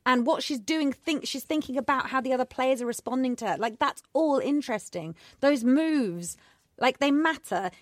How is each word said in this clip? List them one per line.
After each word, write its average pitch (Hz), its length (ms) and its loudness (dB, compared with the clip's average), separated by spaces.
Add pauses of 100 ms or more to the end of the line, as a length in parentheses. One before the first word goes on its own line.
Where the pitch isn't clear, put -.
And 247 220 4
what 330 160 0
she's 277 160 -4
doing, 285 340 0
think, - 340 -4
she's - 180 -8
thinking 302 340 -4
about 262 300 0
how 262 120 0
the 254 120 -2
other 254 120 0
players 254 380 0
are 247 40 -4
responding 247 500 -2
to 226 100 -6
her. 165 100 0
Like, 220 220 -4
that's - 240 -2 (100)
all 285 260 4
interesting. 208 760 -4 (260)
Those 269 240 2
moves 254 720 2 (420)
like, 254 200 2
they 285 120 2
matter, 277 600 0 (120)